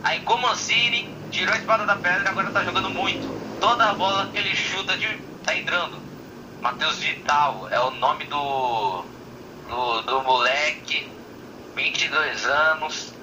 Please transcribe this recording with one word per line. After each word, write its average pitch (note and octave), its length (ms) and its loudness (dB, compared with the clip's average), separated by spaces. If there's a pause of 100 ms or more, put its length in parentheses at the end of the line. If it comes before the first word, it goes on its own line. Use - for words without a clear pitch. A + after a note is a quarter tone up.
Aí - 180 0
com A3 140 2
o B3 60 0
Mancini, - 680 2 (220)
tirou F#3+ 220 0
a A3 40 2
espada G#3 280 2
da G3 100 4
pedra F#3+ 300 2
e - 20 2
agora G3 240 0
tá G3 120 2
jogando F#3 260 0
muito. - 720 -4
Toda A3+ 300 6
a G3+ 40 2
bola G3 380 2
que G#3 60 -4
ele G3 180 0
chuta F#3 420 -2
de... G#3 100 -2 (360)
tá D#3+ 120 0
entrando. E3+ 440 -2 (640)
Matheus C3 360 0
Vital C#3+ 760 0
é - 80 4
o B2+ 120 2
nome C#3+ 340 0
do, B2+ 760 0 (640)
do, A#2+ 340 0
do C3 200 2
moleque, C3 880 2 (680)
vinte - 300 0
e - 40 -2
dois C3+ 360 0
anos. D#3 760 2